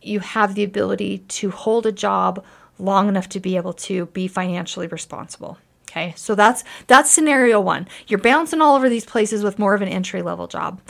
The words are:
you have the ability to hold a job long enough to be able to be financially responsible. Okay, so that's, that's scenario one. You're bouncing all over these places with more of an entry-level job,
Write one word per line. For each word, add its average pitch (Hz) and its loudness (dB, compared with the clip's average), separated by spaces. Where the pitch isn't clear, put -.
you 208 -4
have 196 -2
the 208 -2
ability 196 -2
to - -8
hold 220 0
a 220 0
job 190 0
long 196 2
enough 190 0
to 190 -8
be 185 -2
able 175 -4
to 185 -6
be 185 -6
financially 180 -6
responsible. - -14
Okay, 165 -8
so 208 -4
that's, 208 4
that's 294 8
scenario 262 4
one. 180 -2
You're 202 0
bouncing 311 2
all 285 6
over 262 4
these 233 0
places 214 -2
with 202 -2
more 208 2
of 202 2
an 185 -2
entry-level 175 -4
job, - -8